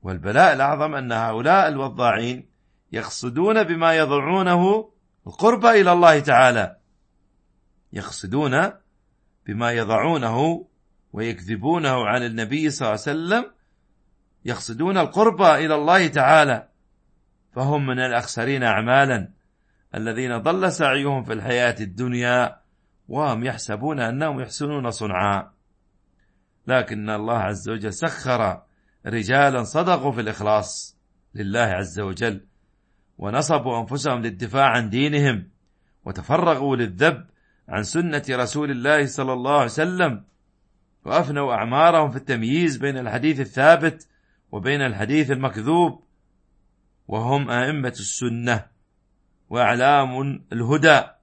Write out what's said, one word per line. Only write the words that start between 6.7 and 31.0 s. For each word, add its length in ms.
يقصدون 800
بما 260
يضعونه 960
ويكذبونه 920
عن 180
النبي 460
صلى 180
الله 140
عليه 0
وسلم، 500
يقصدون 520
القرب 440
إلى 340
الله 320
تعالى، 640
فهم 300
من 140
الأخسرين 640
أعمالاً 640
الذين 420
ضل 340
سعيهم 520
في 100
الحياة 460
الدنيا 800
وهم 360
يحسبون 560
أنهم 400
يحسنون 520
صنعاً. 600
لكن 420
الله 280
عز 320
وجل 240
سخر 680
رجالاً 580
صدقوا 480
في 100
الإخلاص 760